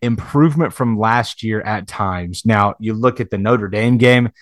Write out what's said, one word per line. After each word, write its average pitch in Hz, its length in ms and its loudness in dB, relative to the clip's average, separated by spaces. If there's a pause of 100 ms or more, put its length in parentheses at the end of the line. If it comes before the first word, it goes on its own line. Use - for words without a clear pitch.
improvement 143 720 0
from 113 260 -2
last 113 420 -2
year 110 200 -2
at 104 260 -6
times. 90 580 -6
Now, 104 340 2
you 110 140 -4
look 120 260 0
at 117 120 -6
the 104 60 -4
Notre 104 320 0
Dame 113 280 2
game, 123 320 4 (120)